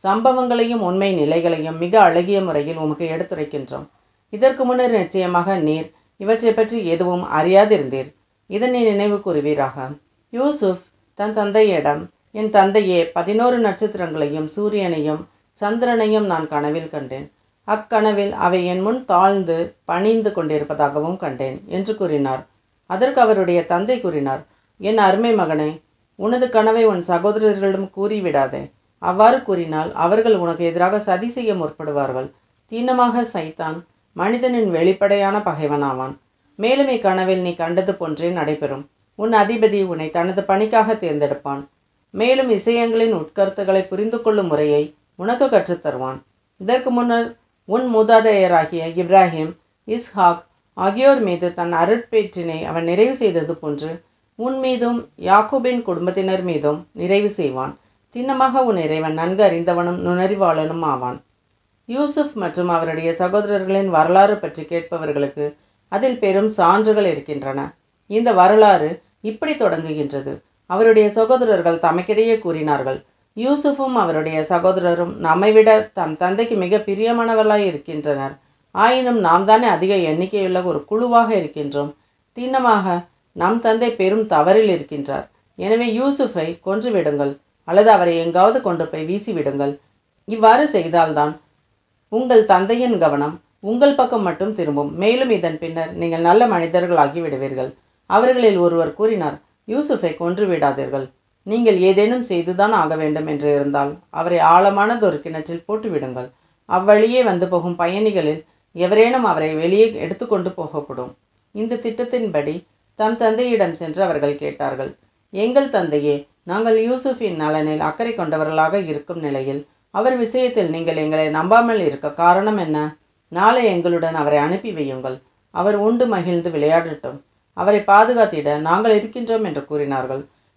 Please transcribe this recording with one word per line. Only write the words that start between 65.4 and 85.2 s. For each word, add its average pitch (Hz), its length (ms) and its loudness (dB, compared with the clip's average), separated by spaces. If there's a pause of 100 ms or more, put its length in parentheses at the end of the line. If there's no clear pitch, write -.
அதில் 240 300 -2
பெரும் 202 300 0
சான்றுகள் 208 560 2
இருக்கின்றன. 143 680 -6 (320)
இந்த 226 260 0
வரலாறு 185 720 6 (180)
இப்படி 247 340 -4
தொடங்குகின்றது. 151 840 -4 (260)
அவருடைய 214 440 4
சகோதரர்கள் 214 680 2
தமக்கிடையே 208 600 0
கூறினார்கள், 151 680 -4 (320)
"யூசுஃபும் 277 560 -2
அவருடைய 160 560 -2
சகோதரரும் 175 680 0
நம்மை 170 360 2
விட 214 400 6
தம் 156 240 -6
தந்தைக்கு 202 400 -2
மிக 185 200 0
பிரியமானவர்களாய் 214 880 0
இருக்கின்றனர். 147 720 -4 (320)
ஆயினும் 240 480 2
நாம் 180 260 4
தானே 226 220 6
அதிக 190 280 2
எண்ணிக்கையுள்ள 185 720 0
ஒரு 156 200 -4
குழுவாக 233 500 2
இருக்கின்றோம். 147 600 -4 (440)
திண்ணமாக 214 680 0 (280)
நம் 196 280 0
தந்தை 226 320 2
பெரும் 208 340 0
தவறில் 190 420 4
இருக்கின்றார். 139 600 -4 (280)